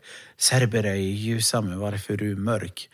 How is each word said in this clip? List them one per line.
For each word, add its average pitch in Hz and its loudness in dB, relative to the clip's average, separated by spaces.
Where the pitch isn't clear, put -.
serber 117 4
är 98 0
ju 95 0
ljusa, 113 0
men 95 -2
varför 104 -4
är 101 0
du 104 -2
mörk?" 98 -4